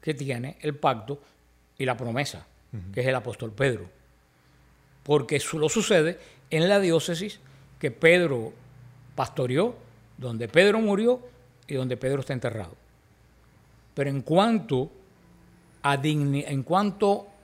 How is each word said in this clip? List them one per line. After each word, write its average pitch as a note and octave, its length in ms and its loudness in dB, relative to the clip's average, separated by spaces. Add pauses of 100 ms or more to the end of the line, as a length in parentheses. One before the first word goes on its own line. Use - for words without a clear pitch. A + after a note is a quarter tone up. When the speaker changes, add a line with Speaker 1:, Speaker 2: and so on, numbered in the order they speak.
Speaker 1:
que D#3 120 -6
tiene C3+ 480 -8
el D3+ 140 -6
pacto C3+ 460 -2 (560)
y C3+ 80 -4
la B2+ 100 0
promesa, A#2 500 -6 (280)
Speaker 2:
Ujú. G2 200 -12
Speaker 1:
que B2 80 -4
es B2+ 60 2
el C3 80 2
apóstol A#2 380 -8
Pedro. A2+ 320 0 (1160)
Porque C#3+ 340 2
eso - 200 -4
lo D3+ 120 0
sucede F3 500 2 (300)
en E3 200 2
la G3+ 100 6
diócesis F3 600 0 (400)
que C#3 120 -2
Pedro D#3+ 640 2 (600)
pastoreó, C#3 600 -2 (420)
donde A#2 300 -6
Pedro G3+ 320 6
murió A3 400 2 (480)
y D3 80 -10
donde B2+ 220 -4
Pedro C3+ 240 -2
está C#3 120 -6
enterrado. A2 420 -6 (1200)
Pero C#3 160 -2
en C#3 120 -4
cuanto D#3+ 680 2 (920)
a C#3+ 160 2
digni-, C#3+ 500 0
en C#3 160 -4
cuanto G3+ 640 0 (160)